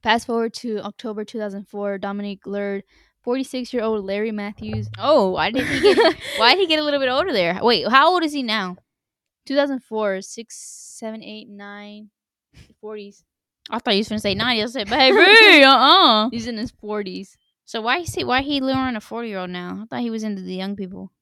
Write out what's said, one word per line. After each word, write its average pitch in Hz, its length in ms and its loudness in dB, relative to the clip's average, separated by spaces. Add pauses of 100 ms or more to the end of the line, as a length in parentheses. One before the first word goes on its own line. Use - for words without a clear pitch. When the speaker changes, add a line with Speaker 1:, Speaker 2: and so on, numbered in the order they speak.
Speaker 1:
fast 233 240 0
forward 233 280 -4
to 214 260 -8
October 214 440 -10
two 220 140 -12
thousand 202 300 -10
four, 202 280 -6
Dominic 202 500 -10
lured 202 380 -6 (380)
forty-six-year-old 240 800 -4
Larry 208 280 -4
Matthews. 214 680 -10
Speaker 2:
Oh, 226 320 4
why 170 200 -2
did 262 160 -2
he 285 140 -4
get, 370 160 6
Speaker 1:
<laughs> - 400 0
Speaker 2:
why - 180 6
did - 60 0
he 381 60 2
get 311 120 0
a 311 60 -2
little 285 160 0
bit 269 80 0
older 302 240 -2
there? 175 300 0
Wait, 214 260 2
how 277 240 4
old 359 120 0
is 294 100 -4
he 285 80 -4
now? 208 340 -4 (720)
Speaker 1:
Two 269 100 -4
thousand 285 260 0
four, 208 380 -4
six, - 380 -18
seven, - 640 -16
eight, 214 260 -18
nine, 208 600 -18 (720)
forties. 214 440 -16 (460)
Speaker 2:
I 214 80 -4
thought 233 160 2
you 196 60 4
was 220 100 -4
gonna 214 80 -4
say 202 160 -2
ninety. 220 280 -2
I 208 40 -2
said, 233 220 -8
Speaker 1:
<laughs> - 20 -12
Speaker 2:
"Baby, 320 760 8
uh-uh." 269 680 6
Speaker 1:
He's 226 160 -8
in 233 120 -8
his 226 140 -8
forties. 202 680 -10 (260)
Speaker 2:
So - 160 -10
why 240 180 -2
is 339 160 -10
he, 349 100 -4
why 247 180 0
he 285 180 -4
luring 262 360 -2
a 214 40 -6
forty-year-old 214 500 -8
now? 180 320 -10
I 226 40 -14
thought 247 160 -8
he 233 80 -6
was 220 140 -6
into 202 180 -8
the 180 120 -10
young 190 220 -8
people. 190 340 -14 (120)